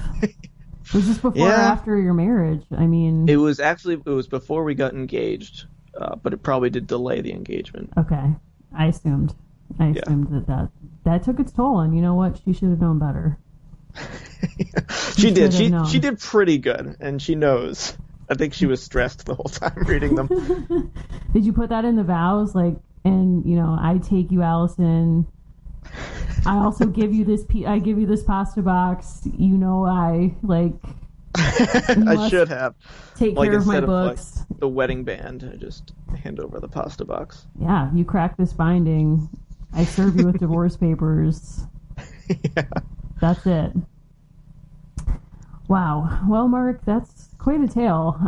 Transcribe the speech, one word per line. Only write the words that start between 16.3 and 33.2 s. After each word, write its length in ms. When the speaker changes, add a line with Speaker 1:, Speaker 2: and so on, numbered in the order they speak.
Speaker 1:
good, 420
and 220
she 140
knows. 640
I 60
think 180
she 120
was 180
stressed 420
the 100
whole 100
time 380
<laughs> 40
reading 280
them. 120
Speaker 2:
<laughs> 1040
Did 120
you 80
put 160
that 160
in 100
the 80
vows? 520
Like, 200
and, 400
you 100
know, 240
"I 200
take 320
you, 100
Allison. 840
I 120
also 300
give 260
you 120
this 200
pe-, 200
I 140
give 200
you 80
this 160
pasta 380
box. 600
You 200
know, 280
I, 560
like, 320
Speaker 1:
<laughs> 300
I 600
Speaker 2:
you 80
must 280
Speaker 1:
should 180
have. 260
Speaker 2:
take 220